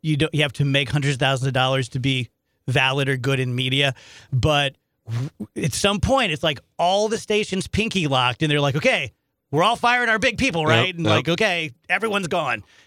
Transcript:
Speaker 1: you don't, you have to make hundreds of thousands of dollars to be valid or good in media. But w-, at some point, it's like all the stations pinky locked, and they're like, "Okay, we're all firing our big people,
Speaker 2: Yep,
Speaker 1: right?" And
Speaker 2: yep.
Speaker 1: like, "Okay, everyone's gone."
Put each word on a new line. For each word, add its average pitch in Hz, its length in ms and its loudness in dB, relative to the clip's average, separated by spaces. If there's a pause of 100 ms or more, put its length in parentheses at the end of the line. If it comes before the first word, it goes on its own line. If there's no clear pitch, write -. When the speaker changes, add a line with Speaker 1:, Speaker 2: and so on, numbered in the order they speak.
Speaker 1:
you 156 160 0
don't, 156 160 0
you 147 80 2
have 147 120 0
to 143 120 0
make 139 240 0
hundreds 143 240 0
of 123 60 -6
thousands 135 280 0
of 127 60 -4
dollars 131 360 0
to 135 80 -6
be 127 300 -2 (400)
valid 135 400 0
or 135 80 0
good 131 240 0
in 127 140 -2
media. 131 400 0 (380)
But 143 440 0 (300)
w-, 120 240 -6 (260)
at 147 160 -2
some 202 280 0
point, 233 320 2
it's 151 100 -6
like 156 180 -2 (180)
all 196 300 2
the 214 100 -2
stations 208 480 -2
pinky 190 400 -2
locked, 127 360 0
and 156 80 0
they're 147 100 2
like, 143 160 0
"Okay, 170 360 0 (380)
we're 151 120 2
all 220 140 2
firing 240 320 2
our 220 100 2
big 240 200 0
people, 175 240 0
Speaker 2:
Yep, 151 60 2
Speaker 1:
right?" 175 260 2
And 165 100 -4
Speaker 2:
yep. 107 100 2
Speaker 1:
like, 127 140 0
"Okay, 175 420 0 (180)
everyone's 196 400 0
gone." 131 340 -2 (240)